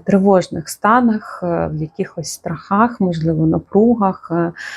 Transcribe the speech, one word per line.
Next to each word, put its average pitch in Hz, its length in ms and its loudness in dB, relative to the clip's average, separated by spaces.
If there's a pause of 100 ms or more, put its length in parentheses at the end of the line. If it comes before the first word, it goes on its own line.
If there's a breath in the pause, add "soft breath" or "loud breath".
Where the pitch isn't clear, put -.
тривожних 190 640 2
станах, 226 760 0
е, 165 240 -2
в 156 80 -6
якихось 156 560 -8
страхах, 202 680 -2
можливо, 160 440 0
напругах, 196 840 0
е, 170 200 -2 (260 loud breath)